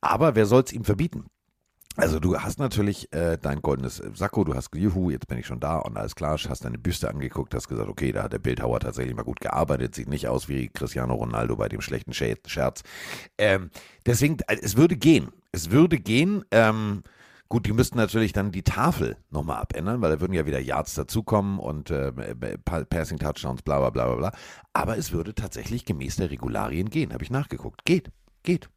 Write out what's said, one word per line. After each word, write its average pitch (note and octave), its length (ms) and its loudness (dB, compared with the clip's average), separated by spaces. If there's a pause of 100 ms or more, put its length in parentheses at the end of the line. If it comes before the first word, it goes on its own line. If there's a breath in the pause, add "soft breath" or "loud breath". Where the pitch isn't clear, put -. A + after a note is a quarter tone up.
Aber B2 340 4
wer G#2+ 120 6
soll's B2 260 6
ihm G2+ 120 -4
verbieten? G2 420 0 (680)
Also D#2 240 2
du E2+ 180 2
hast - 220 -6
natürlich, G#2 520 -2
äh, E2 300 0
dein C#2+ 180 -2
goldenes C2 400 -2 (140)
Sakko, G2 300 0
du D2 100 -2
hast B1+ 180 -6
Juhu, F2+ 380 2
jetzt B1+ 160 -4
bin - 100 -6
ich A#1+ 100 -8
schon B1 120 -8
da D2+ 200 -2
und A1 180 -6
alles A1 180 -6
klar, D2+ 240 -2
hast - 260 -6
deine A#1 140 -6
Büste - 320 -2
angeguckt, C2+ 440 -6
hast A#1 120 -4
gesagt, A1 220 -4
"Okay, B1 240 -2
da G1+ 120 -2
hat - 80 -6
der - 60 -4
Bildhauer A#1+ 400 0
tatsächlich A#1+ 380 -4
mal A1+ 60 -6
gut A#1 180 -6
gearbeitet, C#2 560 0
sieht B1 120 -8
nicht C#2 200 -4
aus C2 200 -2
wie C2 200 -2
Cristiano B1 460 -4
Ronaldo A1+ 420 -2
bei G#1 120 -2
dem - 120 -6
schlechten A#1+ 320 -6
Sche-, A1+ 340 -2
Scherz." - 360 -2 (540 loud breath)
Ähm, G2 340 2 (360 loud breath)
deswegen, C#3 400 4
äh, A2 160 0
es G2+ 140 -2
würde D#3+ 200 8
gehen, A#2 360 6 (180)
es E2 200 -4
würde D#3+ 280 6
gehen, D#3 540 2
ähm, A2 500 4 (480 loud breath)
gut, A2+ 140 2
die G#2 80 0
müssten A#2 240 4
natürlich G#2+ 360 2
dann G2+ 200 0
die F#2 100 -4
Tafel A#2+ 540 0 (140)
nochmal D2 320 -2
abändern, A2 400 -4
weil E2 80 4
da D#2 100 2
würden F#2 140 -2
ja D#2+ 100 2
wieder C#2+ 140 0
Yards C2+ 360 -2
dazukommen G2+ 640 0
und, D2 320 -6
äh, C#2 220 -2 (520)
Pa-, E2 200 -2
Passing D#2+ 340 -2
Touchdowns, C2 440 -4
bla, C#2+ 160 2
bla, C2 120 4
bla, A#1+ 160 0
bla, B1 100 2
bla. D#2+ 160 -2 (420 loud breath)
Aber G#2+ 240 0
es - 140 -4
würde F2 220 -2
tatsächlich - 520 -6
gemäß C#2 300 -4
der E2+ 140 -2
Regularien B1+ 600 -2
gehen, C#3+ 240 -2
hab - 80 -6
ich - 80 -8
nachgeguckt. C3 560 -6
Geht, F3 240 2 (320)
geht. - 340 -2